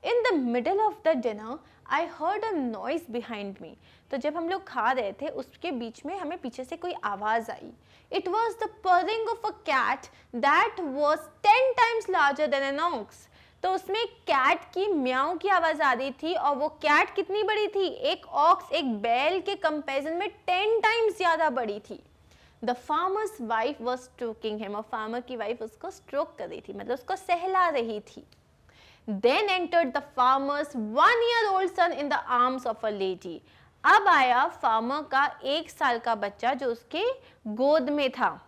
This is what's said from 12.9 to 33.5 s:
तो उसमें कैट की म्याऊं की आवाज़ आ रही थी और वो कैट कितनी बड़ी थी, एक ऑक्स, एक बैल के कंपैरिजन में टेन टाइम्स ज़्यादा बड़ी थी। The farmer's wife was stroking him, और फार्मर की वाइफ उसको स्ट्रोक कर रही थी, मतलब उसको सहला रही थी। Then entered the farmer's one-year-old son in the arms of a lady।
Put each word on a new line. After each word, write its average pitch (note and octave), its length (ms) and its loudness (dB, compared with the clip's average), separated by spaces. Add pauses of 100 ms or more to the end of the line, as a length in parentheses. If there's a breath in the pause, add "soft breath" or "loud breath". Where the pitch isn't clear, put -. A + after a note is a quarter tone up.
तो F#4 80 0
उसमें F#4+ 360 -2
कैट D#4 580 0 (100)
की F#4+ 180 -2
म्याऊं C#4 440 0
की F4+ 120 -4
आवाज़ E4 340 2
आ C4+ 100 4
रही C4 200 -2
थी D#4+ 220 -4
और C#4+ 220 0
वो C#4+ 120 -2
कैट D4+ 460 2
कितनी G4 280 -2
बड़ी G#4 260 0
थी, G4 180 -2
एक - 400 -4
ऑक्स, D#4+ 460 2
एक C#4 300 0
बैल C4+ 380 0
के G4 140 -4
कंपैरिजन D4+ 580 -4
में F#4 180 -4
टेन G#4 500 0
टाइम्स A4 360 2
ज़्यादा E4 340 2
बड़ी A#3 300 -4
थी। - 220 -16 (640 soft breath)
The B3 120 -2 (140)
farmer's F#4+ 500 -2 (100)
wife A3+ 320 -2
was B3+ 260 -6
stroking A3 540 -8
him, G3+ 120 -8
और G#3+ 80 -6
फार्मर A3 380 -6
की B3 160 -12
वाइफ A3+ 260 -6
उसको A#3 280 -12
स्ट्रोक E4 480 -6
कर F3 100 -10
रही E3 120 -12
थी, - 120 -16
मतलब G3+ 220 -6
उसको D#4+ 220 -6
सहला F#4 520 0
रही A#3 320 -2
थी। - 260 -20 (840 soft breath)
Then C4 400 2
entered E4+ 420 0
the C#4+ 100 -2 (160)
farmer's C#4 560 2 (220)
one-year-old G#4+ 800 4
son F4 180 2
in C#4 160 -4
the D4 80 0 (140)
arms B3 340 2
of A3 180 -6
a A3 80 0
lady। F#3 460 -4 (460 soft breath)